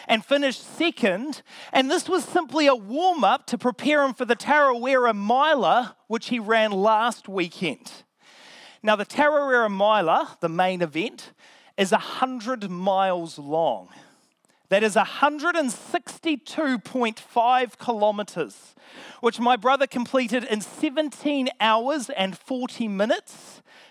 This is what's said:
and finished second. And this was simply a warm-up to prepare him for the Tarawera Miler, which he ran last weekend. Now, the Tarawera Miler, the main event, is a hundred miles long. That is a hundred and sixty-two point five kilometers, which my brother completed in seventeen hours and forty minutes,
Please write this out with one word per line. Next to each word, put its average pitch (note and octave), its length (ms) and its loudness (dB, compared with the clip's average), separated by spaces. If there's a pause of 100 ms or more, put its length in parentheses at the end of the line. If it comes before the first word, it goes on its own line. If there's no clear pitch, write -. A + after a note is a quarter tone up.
and A3 160 2
finished C#4 400 0 (140)
second. C4 640 -2 (300)
And C4 180 2
this F4 160 -2
was E4+ 160 0
simply D4+ 440 0
a C#4 60 6
warm-up B3 760 0
to B3 100 -6
prepare C#4 460 0
him C4 100 0
for B3+ 100 -6
the A#3 140 0
Tarawera B3+ 760 2
Miler, A#3 800 2 (140)
which A3 220 -4
he B3 100 -2
ran A3 320 2
last G#3+ 560 0
weekend. F3 640 -6 (880)
Now, G#3+ 140 2
the G3+ 100 -2
Tarawera C#4 640 2
Miler, G3+ 560 2 (140)
the E3+ 100 -2
main F#3 320 0
event, E3+ 520 -6 (440)
is F#3+ 140 0
a G#3+ 60 4
hundred A#3+ 720 -4
miles F3+ 680 -2
long. C#3+ 520 -2 (800)
That G3+ 140 4
is G#3 120 2
a G#3+ 80 4
hundred D4+ 540 0
and C4+ 140 0
sixty-two D4+ 1080 -4
point A3+ 400 -4
five B3 580 0
kilometers, G#3 960 -4 (460)
which - 200 0
my A#3+ 180 4
brother C4 280 2
completed B3 600 -2
in G#3+ 160 -2
seventeen C#4+ 880 -4 (100)
hours A3+ 500 0
and F#3+ 280 -4
forty B3 520 -6
minutes, G#3+ 720 -4 (300)